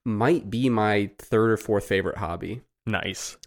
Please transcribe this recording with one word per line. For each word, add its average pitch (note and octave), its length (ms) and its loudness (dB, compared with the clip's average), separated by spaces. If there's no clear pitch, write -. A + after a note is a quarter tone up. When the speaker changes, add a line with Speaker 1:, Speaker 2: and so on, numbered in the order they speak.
Speaker 1:
might A2 440 0
be B2 200 0
my G#2+ 480 2
third A2 320 2
or G#2+ 80 4
fourth G2+ 260 0
favorite F#2+ 320 0
hobby. F2 460 -6
Speaker 2:
Nice. G2 500 -4